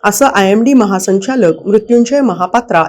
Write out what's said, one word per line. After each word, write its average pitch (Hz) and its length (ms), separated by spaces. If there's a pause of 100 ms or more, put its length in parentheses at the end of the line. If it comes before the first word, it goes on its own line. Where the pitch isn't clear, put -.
असं 208 220
आयएमडी 214 480
महासंचालक 196 920
मृत्युंजय 240 540
महापात्रा 180 680